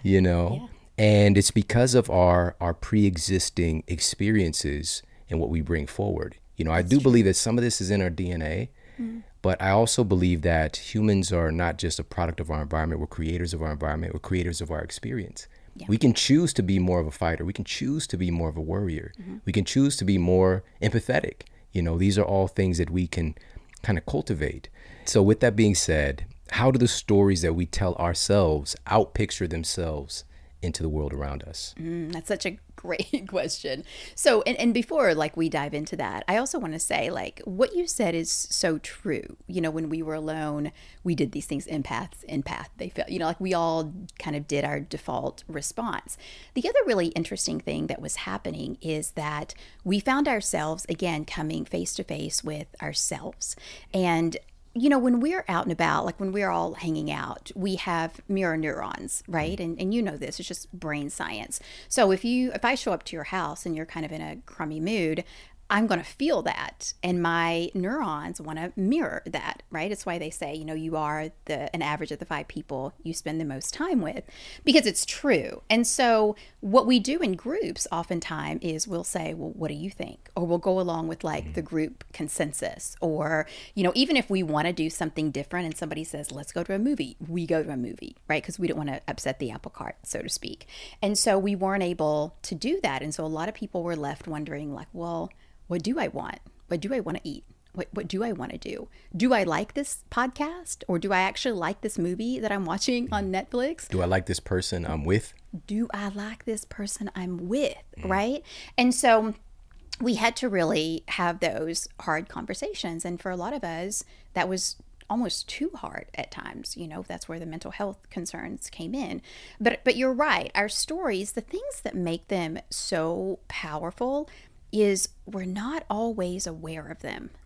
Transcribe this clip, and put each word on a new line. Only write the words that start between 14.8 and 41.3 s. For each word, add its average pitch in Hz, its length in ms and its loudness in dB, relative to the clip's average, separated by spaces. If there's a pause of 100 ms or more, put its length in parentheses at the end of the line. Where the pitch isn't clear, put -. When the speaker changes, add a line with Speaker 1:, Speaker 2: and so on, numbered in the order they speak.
Speaker 1:
experience. - 640 -8 (260)
Speaker 2:
Yeah. - 140 -12
Speaker 1:
We 104 80 6
can 120 160 8
choose 156 420 6
to 120 80 4
be 95 160 4
more 90 220 4
of 80 60 0
a 78 40 -4
fighter. 82 340 0
We 95 100 -4
can - 100 -6
choose - 440 -2
to - 100 -2
be 90 120 2
more 85 200 0
of 80 80 -6
a - 20 -2
worrier. 82 580 -2
Speaker 2:
Mm-hmm. 190 280 -12
Speaker 1:
We 98 60 0
can 95 120 4
choose 139 320 4
to - 80 -2
be 95 140 6
more 92 440 6 (200)
empathetic. - 600 2 (300)
You 95 100 2
know, 82 140 2
these 95 220 6
are 104 60 6
all 95 240 4
things 92 300 2
that 82 120 2
we 90 160 2
can 80 300 -2 (460)
kind 101 140 2
of 78 80 -2
cultivate. 85 640 -2 (380)
So 104 160 6
with 104 180 8
that 113 160 6
being 104 200 8
said, 73 500 2 (240)
how 127 220 6
do 127 60 2
the 117 100 6
stories 98 540 6
that 82 120 2
we 87 100 2
tell 90 300 2
ourselves 82 800 4 (140)
outpicture 101 560 2
themselves 80 800 -4 (380)
into 87 200 -2
the 80 80 0
world 73 240 -2
around 69 300 -6
us? - 360 -12
Speaker 2:
Mm, 165 320 -6
that's 170 160 -10
such 190 160 -2
a 196 140 -4 (180)
great 180 480 -4
<laughs> 190 40 -14
question. 147 540 -4 (320)
So, 240 280 6
and, 247 160 0
and 233 160 2
before, 240 400 4
like, 156 220 0
we 165 120 2
dive 147 240 -2
into 151 240 -4
that, 104 320 -4
I 190 80 2
also 269 220 0
wanna 165 220 -4
say, - 280 0
like, - 380 -6
what 196 280 2
you 349 120 0
said 180 280 0
is 165 160 -2
so - 480 0
true. - 580 -6 (100)
You 180 160 -4
know, 160 80 0
when 160 180 -4
we 160 140 -4
were 156 120 -4
alone, 156 580 -4 (300)
we 175 120 0
did 143 180 0